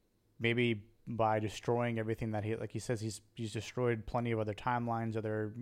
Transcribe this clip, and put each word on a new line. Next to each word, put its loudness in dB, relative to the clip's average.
maybe 4
by 4
destroying 0
everything -2
that -2
he, -2
like -6
he -6
says, -2
he's, -6
he's -6
destroyed -2
plenty -2
of 2
other -2
timelines, -2
other -2